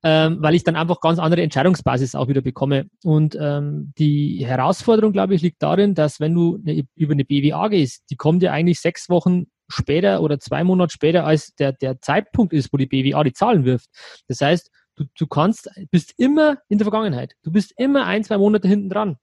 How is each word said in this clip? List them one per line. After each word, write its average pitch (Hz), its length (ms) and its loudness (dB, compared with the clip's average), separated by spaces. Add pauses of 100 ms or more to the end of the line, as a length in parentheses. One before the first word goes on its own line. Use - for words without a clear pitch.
Ähm, 160 380 2
weil 151 140 2
ich - 100 0
dann 165 120 0
einfach 170 260 -2
ganz 165 160 0
andere 170 240 0
Entscheidungsbasis 135 720 0
auch 135 140 -4
wieder 139 120 0
bekomme. 135 460 -2 (180)
Und, 156 340 2
ähm, 147 600 -6
die 147 480 0
Herausforderung, 190 680 0
glaub 190 180 0
ich, 175 120 0
liegt 170 200 -4
darin, 185 320 2
dass 151 260 -2
wenn 156 120 0
du 170 320 0
eine, 151 220 -4 (100)
über 151 160 -2
eine 143 140 0
B 143 160 0
W 151 100 2
A 180 160 -2
gehst, 170 400 -2
die 135 80 -8
kommt 170 240 2
dir 180 100 2
eigentlich 165 300 0
sechs - 300 -6
Wochen 180 380 0 (200)
später 175 540 0
oder 147 160 -2
zwei 147 260 -4
Monate 180 300 2
später, 160 320 2
als 156 300 0
der, 135 180 -2
der 131 260 -6
Zeitpunkt 190 540 0
ist, 143 180 0
wo 143 60 0
die 131 80 0
B 131 180 -2
W 139 80 2
A 147 120 0
die 123 100 0
Zahlen 196 320 2
wirft. 127 240 -2 (360)
Das - 140 -8
heißt, 160 300 0 (240)
du, 147 100 -8 (140)
du 156 80 -2
kannst, 175 420 -2 (220)
bist - 260 -2
immer 294 400 2 (140)
in 208 80 2
der 208 80 2
Vergangenheit. 202 560 -4
Du 160 100 -8
bist 202 240 -2
immer 269 300 0
ein, 202 180 -2
zwei 208 140 -2
Monate 202 300 2
hinten 202 200 2
dran. 196 340 -4